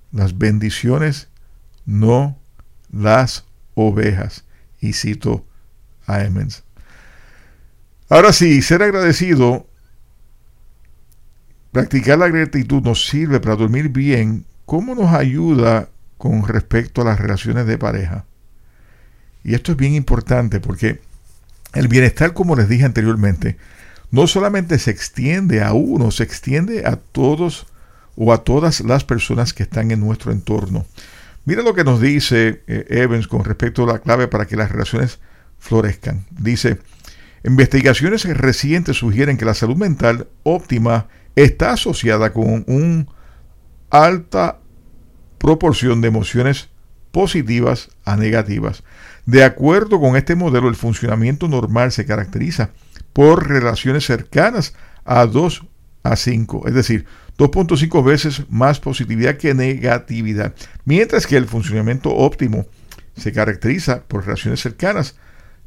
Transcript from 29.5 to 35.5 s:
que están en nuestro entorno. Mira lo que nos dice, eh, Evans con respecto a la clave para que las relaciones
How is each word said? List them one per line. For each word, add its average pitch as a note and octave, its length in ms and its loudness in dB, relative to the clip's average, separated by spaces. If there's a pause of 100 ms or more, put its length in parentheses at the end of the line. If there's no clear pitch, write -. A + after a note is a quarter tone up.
que - 80 -6
están A2+ 280 -4
en A2 100 0
nuestro A2 320 -4
entorno. G2 520 -4 (600)
Mira G3+ 160 -2
lo A#3 100 2
que F#3 100 2
nos C3 160 2
dice, A#2 680 2
eh, A2 240 -6
Evans A#2 360 0
con A#2 160 -2
respecto A2+ 420 -2
a - 100 0
la G#2+ 60 -6
clave A#2+ 280 0
para G#2 180 -4
que - 80 -10
las G#2+ 160 -2
relaciones - 480 -4 (400)